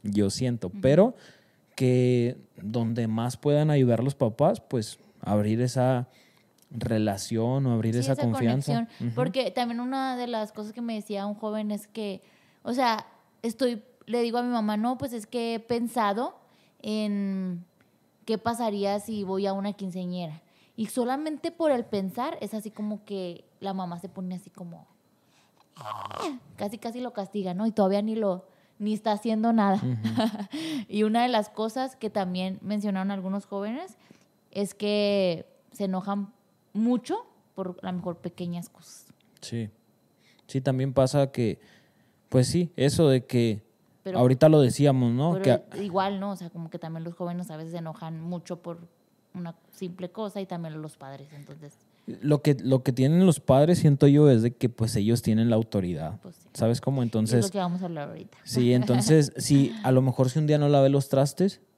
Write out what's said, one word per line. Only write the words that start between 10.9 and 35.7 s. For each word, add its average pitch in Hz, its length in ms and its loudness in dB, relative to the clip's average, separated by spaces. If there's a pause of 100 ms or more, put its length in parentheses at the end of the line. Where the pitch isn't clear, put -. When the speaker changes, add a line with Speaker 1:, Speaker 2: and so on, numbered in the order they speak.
Speaker 2:
decía 202 320 -6
un 208 80 -6
joven 214 340 -6
es 208 180 -8
que, 208 360 -10 (400)
o 240 100 -4
sea, 233 320 0 (380)
estoy, 233 400 -2 (240)
le 233 160 -2
digo 233 160 -2
a 247 40 -2
mi 247 80 -4
mamá, 214 240 0
"No, 240 220 -2
pues 247 160 -8
es 226 140 -10
que 233 260 -4
he 226 60 -6
pensado 233 760 -2 (460)
en 196 840 -4 (640)
qué 220 140 -2
pasaría 208 600 -2
si 208 240 -8
voy 190 220 -4
a 196 80 -2
una 196 200 -4
quinceañera". 180 680 -8 (340)
Y 220 120 -6
solamente 285 640 -4
por 320 200 0
el 240 140 0
pensar 220 560 -6
es 214 140 -10
así 208 160 -10
como 208 340 -8
que 180 400 -10 (140)
la 196 160 -8
mamá 175 240 -8
se 175 100 -14
pone 185 260 -10
así 180 140 -16
como, 170 380 -18 (1700)
casi, 208 240 -8
casi 240 220 -10
lo 240 120 -8
castiga, 190 400 -6
¿no? 202 140 -4
Y 220 40 0
todavía 202 300 2
ni 220 140 -4
lo, 190 320 -2 (320)
ni 214 140 -2
está 214 180 -2
haciendo 220 420 0
nada. 202 240 4
Speaker 1:
Ujú. 127 680 -2
Speaker 2:
<laughs> 302 420 -6
Y 208 140 0
una 220 200 2
de 247 60 0
las 220 200 0
cosas 254 460 -6
que 220 140 -8
también 185 520 -4
mencionaron 202 500 -4
algunos 196 340 -6
jóvenes 226 520 -8 (540)
es 202 220 -4
que 202 720 0 (260)